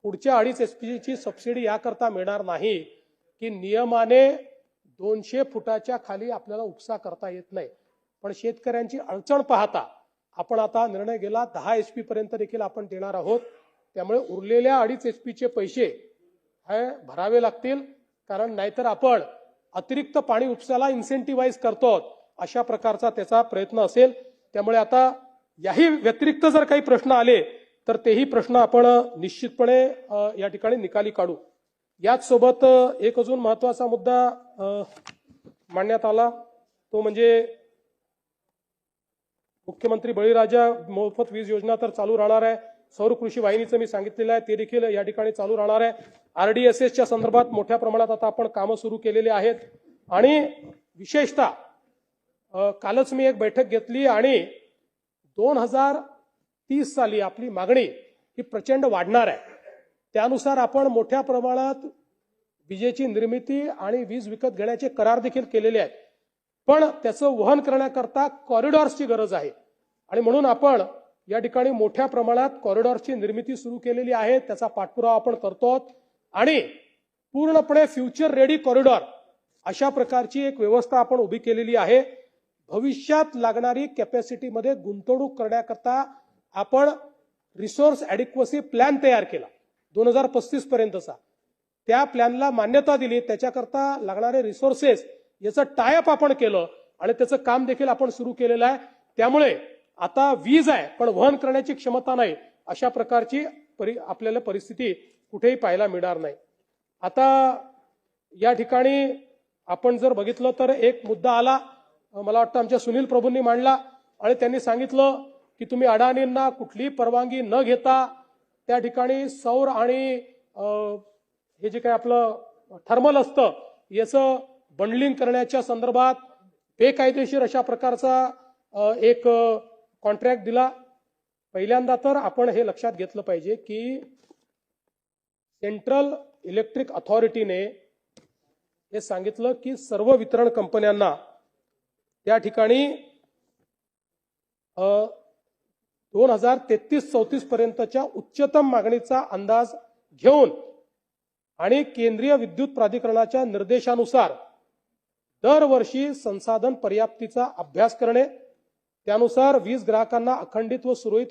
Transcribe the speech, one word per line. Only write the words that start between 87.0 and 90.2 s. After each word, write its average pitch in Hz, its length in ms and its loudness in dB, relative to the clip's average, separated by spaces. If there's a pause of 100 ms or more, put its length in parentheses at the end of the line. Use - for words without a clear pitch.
रिसोर्स 285 440 2
ॲडिक्वसी 247 580 -2
प्लॅन 269 420 2
तयार 240 220 4
केला 143 220 -10 (480)
दोन 226 140 2
हजार 254 180 4